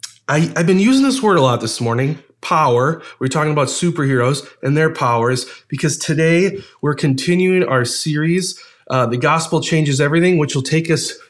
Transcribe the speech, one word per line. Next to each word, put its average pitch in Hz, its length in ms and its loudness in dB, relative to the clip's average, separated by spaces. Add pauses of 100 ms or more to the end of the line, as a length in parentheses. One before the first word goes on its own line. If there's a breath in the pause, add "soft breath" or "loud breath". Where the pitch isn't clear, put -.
(300)
I, 160 260 0
I've 170 120 0
been 190 120 4
using 262 240 4
this 269 180 0
word 202 160 4
a 147 40 4
lot 123 200 2
this 113 200 -6
morning, 127 380 -2 (220)
power. 147 600 0 (180 loud breath)
We're 131 80 -2
talking 151 240 -2
about 147 160 0
superheroes 139 800 -2 (140 loud breath)
and 143 160 0
their 160 160 2
powers 123 520 0 (220 loud breath)
because 147 300 -4
today 165 600 0 (220 loud breath)
we're 147 140 -2
continuing 175 720 2
our 127 180 0
series, 160 760 -2 (280 loud breath)
uh, 127 180 0
The 120 100 -4
Gospel 156 440 0
Changes 147 380 0
Everything, 165 380 2
which 147 180 -2
will 135 80 0
take 160 280 -2
us 156 200 -2 (180 loud breath)